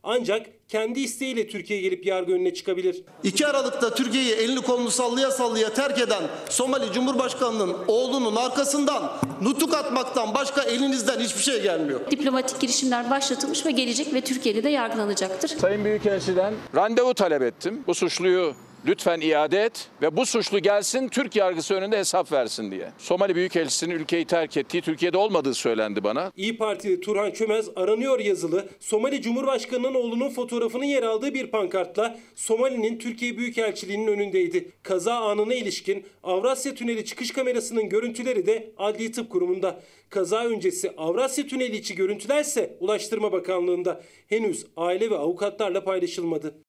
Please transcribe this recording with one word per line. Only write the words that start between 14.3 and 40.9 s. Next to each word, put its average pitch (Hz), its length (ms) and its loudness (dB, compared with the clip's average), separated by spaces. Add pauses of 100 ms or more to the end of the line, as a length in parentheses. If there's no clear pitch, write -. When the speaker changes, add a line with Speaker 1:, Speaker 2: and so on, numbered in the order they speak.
Speaker 3:
de 277 60 2
yargılanacaktır. 214 800 0
Speaker 4:
Sayın 208 360 0
Büyükelçiden 202 680 2 (220)
randevu 233 380 4
talep 160 280 2
ettim. 180 460 -2
Bu 180 60 2
suçluyu 180 600 2 (320)
lütfen 175 360 2
iade 156 420 4
et - 240 -4 (140)
ve 156 160 2
bu 247 80 2
suçlu 208 340 0
gelsin 202 480 2
Türk 233 280 -2
yargısı 185 380 2
önünde 196 240 0
hesap 185 340 0
versin 135 400 -2
diye. 90 260 -8
Somali 185 380 2
Büyükelçisi'nin 170 600 0
ülkeyi 165 300 0
terk 165 320 0
ettiği, 170 240 -2
Türkiye'de 170 360 0
olmadığı 175 360 2
söylendi 107 500 0
bana. 135 340 -2
Speaker 1:
İYİ 220 200 -4
Partili 208 440 -2
Turhan 202 300 -2
Çömez 214 440 -2
aranıyor 220 440 0
yazılı 185 500 0 (100)
Somali 262 420 -2
Cumhurbaşkanı'nın 254 720 -2
oğlunun 240 360 0
fotoğrafının 240 560 -2
yer 277 180 2
aldığı 226 300 -2
bir 254 180 -6
pankartla 202 680 -2 (160)
Somali'nin 233 640 0
Türkiye 233 380 -6
Büyükelçiliği'nin 220 720 -2
önündeydi. 185 640 0 (120)
Kaza 190 320 0
anına 214 380 0
ilişkin 202 520 -4 (180)
Avrasya 254 520 0
Tüneli 233 300 -4
çıkış - 280 -8
kamerasının 233 560 -2
görüntüleri 226 560 0
de 220 320 0
Adli 214 340 -2
Tıp 233 180 -6
Kurumu'nda. 180 500 0 (300)
Kaza 202 360 0
öncesi 190 520 -2